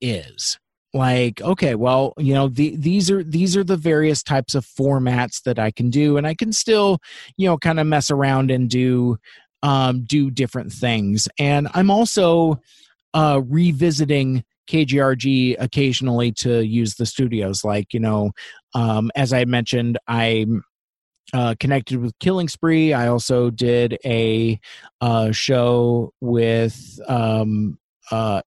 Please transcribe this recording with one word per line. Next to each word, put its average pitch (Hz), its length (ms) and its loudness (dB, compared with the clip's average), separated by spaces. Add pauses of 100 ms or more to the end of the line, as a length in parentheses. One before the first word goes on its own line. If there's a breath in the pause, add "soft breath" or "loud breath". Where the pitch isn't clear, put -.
is. - 580 -6 (340)
Like, 127 480 0
okay, 165 360 0
well, 127 420 0
you 139 160 2
know, 139 140 2
the, 139 260 0
these 170 340 0
are, 196 140 0
these 170 340 0
are 196 60 2
the 185 140 0
various 156 480 2
types 135 320 -2
of 127 100 -2
formats 127 760 -2
that 117 180 -2
I 107 100 0
can 120 200 -2
do, 147 260 2
and 143 100 0
I 160 80 -4
can 220 180 -4
still, 208 460 2 (380 loud breath)
you 190 100 0
know, 175 100 2
kinda 160 280 0
mess 151 260 0
around 135 400 2
and 127 180 2
do, 123 480 2 (460 loud breath)
um, 131 400 0
do 139 260 0
different 127 440 -6
things. 107 560 0 (100)
And 143 340 0
I'm 196 180 2
also, 170 720 2 (540 soft breath)
uh, 151 320 2
revisiting 143 960 2 (240)
K 160 180 0
G 135 140 0
R 135 160 2
G 127 400 0
occasionally 123 800 0
to 117 340 0
use 110 300 -2
the 117 100 -2
studios. 107 580 -2
Like, 104 300 -4
you 117 60 -2
know, 107 320 0 (420 loud breath)
um, 113 400 0
as 135 180 -2
I 127 120 2
mentioned, 120 540 -2 (100)
I'm, 113 560 0 (680)
uh, 120 280 0
connected 131 380 -2
with 120 200 -6
Killing 180 300 -2
Spree. 160 440 0
I 120 160 0
also 120 420 0
did 120 540 0
a, 113 540 0 (420 loud breath)
uh, 113 320 0
show 120 880 0
with, 117 840 -2
um, 110 720 -2 (320)
uh, 110 360 -2